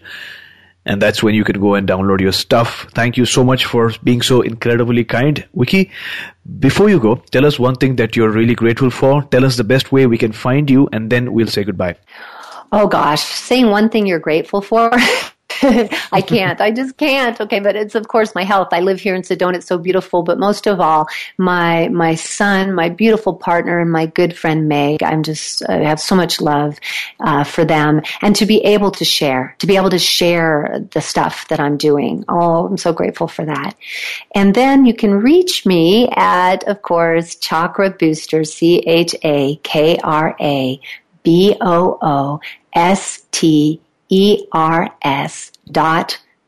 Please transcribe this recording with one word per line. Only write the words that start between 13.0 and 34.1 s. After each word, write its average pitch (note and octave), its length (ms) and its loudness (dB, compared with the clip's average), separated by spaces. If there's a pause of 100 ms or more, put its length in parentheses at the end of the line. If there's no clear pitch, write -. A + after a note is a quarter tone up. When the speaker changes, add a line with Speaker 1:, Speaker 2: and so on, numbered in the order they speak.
Speaker 2:
saying - 480 0
one G#3 180 2
thing G#3+ 180 0
you're F3 120 0
grateful E3 420 -2
for. A3+ 360 0
<laughs> B3 40 2 (600)
I A3 640 0
can't. F#3+ 360 -2
I G#3 100 2
just C4 280 -6
can't. C4+ 420 -2
Okay, G#3+ 180 -4
but G3+ 160 -2
it's, G#3 200 -6
of G#3+ 120 -2
course, G#3+ 280 0
my F3+ 100 -4
health. F#3+ 260 0
I E3+ 100 0
live F#3+ 200 0
here F#3+ 140 -2
in F#3 80 -4
Sedona. F3+ 340 -2
It's F3 100 -10
so F3+ 120 -2
beautiful. F3+ 440 -2
But E3+ 160 -2
most G3+ 280 -2
of G3+ 120 0
all, D#3 300 2 (300)
my, E3+ 500 0
my E3 260 0
son, F#3+ 600 -2
my E3+ 160 -2
beautiful G#3+ 440 0
partner, E3+ 460 -2
and E3+ 100 0
my D#3+ 160 0
good F3 300 -2
friend D#3 320 -2
Meg. D3 340 0
I'm D#3+ 200 0
just, - 460 -8
I - 100 -2
have D#3 200 0
so - 160 -2
much F3 280 0
love, D3 360 -2 (420)
uh, D3 220 0
for D#3+ 220 -2
them. D3+ 380 0 (180)
And G#3 160 2
to G#3+ 100 0
be G#3+ 180 4
able G3+ 280 2
to - 120 -6
share, C3+ 540 -2
to - 80 -4
be F#3+ 100 4
able F#3+ 140 2
to F3+ 80 0
share E3 960 0
the D#3 80 -2
stuff - 480 -4
that D#3 100 -2
I'm D3 200 0
doing. C#3+ 500 0
Oh, E3+ 380 2
I'm F#3+ 100 -4
so E3+ 160 -2
grateful F3 340 -4
for D#3 200 -8
that. C#3 280 -6 (600)